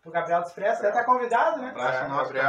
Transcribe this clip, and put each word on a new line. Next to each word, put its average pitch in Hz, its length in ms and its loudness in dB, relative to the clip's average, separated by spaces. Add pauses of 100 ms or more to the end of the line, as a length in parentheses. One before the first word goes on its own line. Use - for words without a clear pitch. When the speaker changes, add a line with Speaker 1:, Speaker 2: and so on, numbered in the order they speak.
Speaker 1:
pro 165 100 -16
Gabriel 170 300 0
do 175 60 -6
Expresso. 208 340 -2
Deve 208 160 2
tá 233 60 2
convidado, 247 580 2
né? 254 80 -8
Speaker 2:
Abraço 127 340 -4
Speaker 3:
É, 135 40 -4
Speaker 2:
nosso 139 260 -2
Speaker 3:
Gabriel. 135 140 2